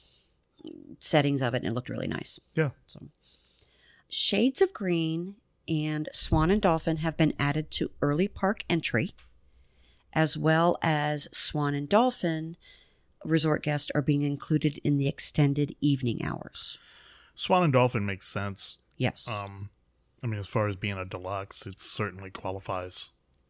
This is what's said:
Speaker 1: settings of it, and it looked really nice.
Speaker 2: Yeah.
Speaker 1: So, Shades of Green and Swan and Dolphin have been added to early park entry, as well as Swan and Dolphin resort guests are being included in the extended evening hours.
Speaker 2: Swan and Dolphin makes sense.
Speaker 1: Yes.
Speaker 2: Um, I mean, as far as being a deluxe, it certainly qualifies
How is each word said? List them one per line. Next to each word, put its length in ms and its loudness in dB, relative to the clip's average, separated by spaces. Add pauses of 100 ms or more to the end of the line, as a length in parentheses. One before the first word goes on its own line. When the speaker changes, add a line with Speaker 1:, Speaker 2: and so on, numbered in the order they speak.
(1000)
Speaker 1:
settings 440 2
of 120 0
it, 40 -2
and 80 -4
it 60 -2
looked 160 -4
really 180 -6
nice. 320 -6 (160)
Speaker 2:
Yeah. 160 0 (160)
Speaker 1:
So, 220 -18 (1000)
Shades 540 2
of 100 4
Green 640 0 (340)
and 440 0
Swan 380 2
and 120 4
Dolphin 360 2
have 180 -2
been 220 4
added 340 -2
to 180 -2 (100)
early 280 2
park 420 -2
entry, 440 0 (1000)
as 240 4
well 460 4
as 500 0
Swan 420 0
and 140 -4
Dolphin 680 0 (680)
resort 380 2
guests 320 -2
are 80 4
being 200 2
included 600 0
in 140 4
the 100 2
extended 720 2
evening 440 2
hours. 540 -8 (560)
Speaker 2:
Swan 300 2
and 80 4
Dolphin 340 4
makes 220 -6
sense. 480 -6 (200)
Speaker 1:
Yes. 320 -2
Speaker 2:
Um, 420 -6 (520)
I 40 -6
mean, 120 -4
as 80 -8
far 220 0
as 80 -4
being 220 -4
a 60 -6
deluxe, 600 -8
it 140 -12
certainly 500 -8
qualifies 800 -8 (400)